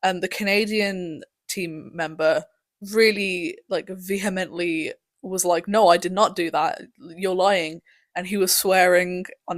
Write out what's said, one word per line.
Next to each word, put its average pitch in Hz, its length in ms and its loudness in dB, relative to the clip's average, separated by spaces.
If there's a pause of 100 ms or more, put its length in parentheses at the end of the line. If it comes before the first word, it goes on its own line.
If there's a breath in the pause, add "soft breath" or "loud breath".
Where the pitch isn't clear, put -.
And 185 180 0
the 220 60 -2
Canadian 202 960 -2 (240)
team 165 460 -8
member 160 520 0 (480)
really, 202 640 2 (120)
like, 175 200 -2
vehemently 185 1040 -4 (280)
was 185 240 -6
like, 175 220 2
No, 208 220 4
I 170 80 8
did 175 140 -2
not 190 240 2
do 170 160 -4
that. 156 300 -2 (180)
You're 180 360 -6
lying. 180 460 0 (340 soft breath)
And 180 120 -8
he 202 100 -4
was 185 180 2
swearing 180 720 4 (220)
on 180 100 -8